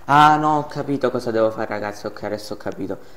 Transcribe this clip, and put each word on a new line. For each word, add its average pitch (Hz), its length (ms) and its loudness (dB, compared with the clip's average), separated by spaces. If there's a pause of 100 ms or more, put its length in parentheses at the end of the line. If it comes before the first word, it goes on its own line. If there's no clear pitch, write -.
Ah, 151 300 8
no, 151 220 2
ho 147 80 -2
capito 139 440 -2
cosa 120 200 -4
devo 110 200 4
fare, 110 140 -4
ragazzi. 104 420 -6
Ok, - 180 -8
adesso 104 280 -6
ho - 60 -6
capito. - 400 -8 (180)